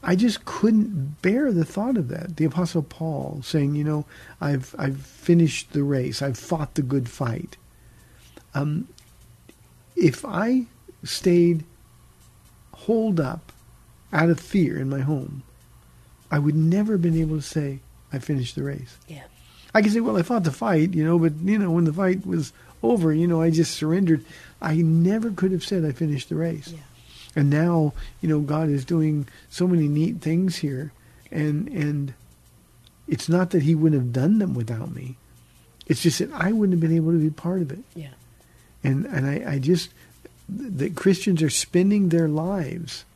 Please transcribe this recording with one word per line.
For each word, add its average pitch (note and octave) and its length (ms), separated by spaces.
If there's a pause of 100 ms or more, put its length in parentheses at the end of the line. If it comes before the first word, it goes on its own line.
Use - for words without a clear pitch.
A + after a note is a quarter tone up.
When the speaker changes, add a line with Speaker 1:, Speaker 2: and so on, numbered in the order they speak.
Speaker 1:
I F3+ 140
just G#3+ 300
couldn't G#3 720
bear A#3+ 320
the E3+ 120
thought A#3 340
of C3+ 100
that. E3+ 300
The D#3 80
Apostle E3 360
Paul C#3+ 600
saying, D3 300
you D3 100
know, D3+ 220 (340)
"I've, C#3 380
I've C#3 240
finished - 680
the C#3+ 120
race, C3+ 380
I've C3+ 160
fought D#3 380
the D3+ 60
good B2+ 280
fight." C3 460 (1000)
Um, D3+ 320 (1080)
if E3 280
I A#3 420 (380)
stayed F3 600 (1080)
holed A3 460
up C3+ 320 (600)
out E3 180
of D#3+ 100
fear E3 380
in C3+ 100
my C#3 120
home, C#3 420 (880)
I D3 80
would D3 180
never F#3+ 360
have F#3 100
been E3 180
able D#3 160
to D3 60
say, C#3 380 (320)
"I C#3 60
finished B2+ 360
the C#3+ 80
race." C#3 340 (120)
Speaker 2:
Yeah. D3 160 (500)
Speaker 1:
I A3 80
could G#3 100
say, A3+ 80
"Well, A3 160
I F3 60
fought A3 220
the D3+ 80
fight, F3+ 420
you D#3 100
know, E3+ 140
but, E3 140 (120)
you G#3+ 140
know, G3 120
when E3+ 140
the D#3 80
fight F#3+ 340
was E3 260 (300)
over, G3+ 300
you E3 140
know, E3 160
I E3+ 80
just D#3+ 260
surrendered." D#3+ 480 (360)
I D#3+ 160
never E3+ 540
could F#3+ 220
have F3 120
said, F3+ 200
"I D3 80
finished D3 360
the D#3+ 80
race." D#3+ 360
Speaker 2:
Yeah. D#3+ 80 (540)
Speaker 1:
And C#3+ 160
now, D#3+ 420 (300)
you E3 60
know, D3+ 120
God D3+ 300
is C#3 160
doing D#3 420 (220)
so F3+ 180
many E3 200
neat D#3+ 340
things E3+ 340
here. C#3+ 360 (380)
And, D3+ 380
and D3 460 (920)
it's - 220
not F3 220
that E3 120
he D#3+ 120
wouldn't D3+ 260
have B2 120
done D3+ 260
them F3+ 160
without A#2 400
me. B2+ 220 (720)
It's - 160
just - 180
that - 120
I G3+ 200
wouldn't G#3 200
have F3 80
been E3 160
able E3 160
to E3+ 60
be D#3 100
part F3 320
of D3 100
it. F3+ 100 (140)
Speaker 2:
Yeah. D3+ 140 (760)
Speaker 1:
And, C3+ 240
and C#3+ 200
I, C#3+ 280
I C#3 40
just, E3 320 (580)
th-, A#3 300
that D#3+ 180
Christians F#3 460
are D3 80
spending G3 580
their E3 200
lives E3 760 (120)